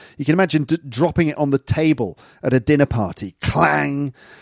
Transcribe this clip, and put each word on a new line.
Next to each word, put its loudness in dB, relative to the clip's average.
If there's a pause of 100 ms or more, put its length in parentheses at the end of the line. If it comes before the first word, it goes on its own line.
(160)
You -8
can 2
imagine 2
d-, -2 (100)
dropping 0
it -6
on -2
the 2
table -2 (240)
at 0
a 4
dinner 2
party, -4
clang! 0 (280)